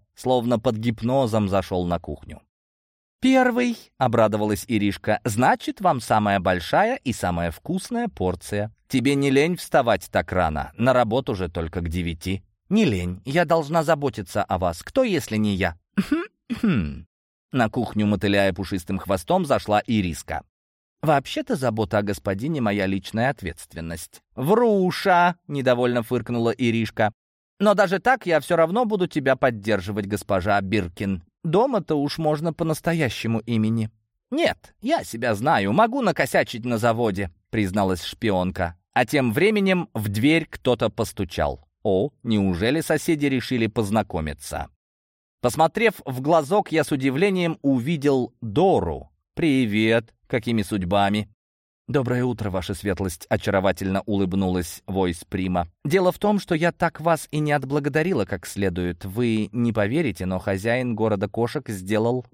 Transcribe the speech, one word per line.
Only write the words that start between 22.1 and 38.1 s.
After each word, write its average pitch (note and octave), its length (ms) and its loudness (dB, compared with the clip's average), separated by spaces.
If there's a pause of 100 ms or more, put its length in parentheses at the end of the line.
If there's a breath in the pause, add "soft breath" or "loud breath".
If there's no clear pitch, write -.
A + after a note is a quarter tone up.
моя G2+ 260 0
личная G#2+ 440 -2
ответственность». - 920 -12 (140)
«Вруша!» — F3+ 1000 2 (120)
недовольно B2 540 2
фыркнула A#2 480 -2
Иришка. A2+ 640 0 (460)
«Но G3+ 160 4
даже F#3+ 240 2
так B3 280 0
я D#3+ 120 4
все E3+ 160 0
равно E3+ 300 4
буду G3+ 240 0
тебя C3+ 260 0
поддерживать, G#2 720 0
госпожа G2+ 540 0
Биркин. F#2+ 640 -2 (200)
Дома-то F#3 520 0
уж C#3+ 220 -2
можно D#3 340 0
по E3+ 120 -6
настоящему D3+ 760 -2
имени». A2 500 -2 (400)
«Нет, - 520 -2
я C#4+ 220 -2
себя A#2 300 -2
знаю, G#2+ 380 2
могу A#3 300 2
накосячить C#3+ 600 0
на B2 120 -2
заводе», A2 540 0 (200)
призналась G2 540 0
шпионка. F#2 720 -2 (160)